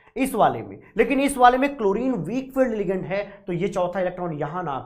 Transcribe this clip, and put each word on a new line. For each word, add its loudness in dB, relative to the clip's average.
इस -2
वाले 4
में, -14
लेकिन 2
इस 0
वाले 8
में 0
क्लोरीन 0
वीक -6
फील्ड 2
लिगेंड -2
है, -4
तो -6
ये -2
चौथा -2
इलेक्ट्रॉन -4
यहां -6
ना -6